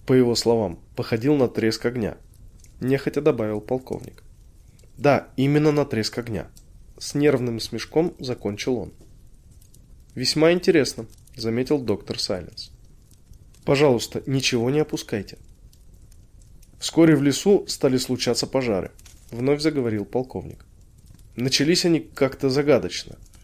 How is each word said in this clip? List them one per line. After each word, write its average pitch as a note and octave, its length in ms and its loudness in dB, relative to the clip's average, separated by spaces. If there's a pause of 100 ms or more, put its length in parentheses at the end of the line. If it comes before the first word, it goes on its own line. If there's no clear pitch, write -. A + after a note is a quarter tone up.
по C3+ 60 2
его B2 220 6
словам, A2+ 440 2 (160)
походил B2 400 0
на C3 140 2
треск A2 380 -2
огня, A#2+ 300 -4 (640)
нехотя C3+ 400 -2
добавил A2+ 400 0
полковник. - 640 -8 (720)
«Да, C3 400 2
именно D3 340 4
на D3 140 2
треск A2+ 340 -4
огня», A2 300 -8 (500)
с - 160 -10
нервным B2 460 0
смешком D#3 580 -4
закончил B2 580 -4
он. F2 160 -8 (1200)
«Весьма D3+ 380 2
интересно», E3+ 540 2 (300)
заметил A#2+ 420 -2
доктор G#2+ 400 -4
Сайленс. - 540 -8 (920)
«Пожалуйста, C3+ 640 2
ничего B2+ 440 0
не D3+ 100 0
опускайте». - 580 -6 (1400)
«Вскоре E3 340 4
в C3+ 80 4
лесу D#3 460 4
стали B2+ 300 0
случаться B2 480 -2
пожары», A#2 440 0 (400)
вновь C3 300 0
заговорил B2 440 -2
полковник. G2 600 -8 (720)
Начались C#3 480 0
они E3 160 2
как-то - 500 -2
загадочно. C3 640 0 (280)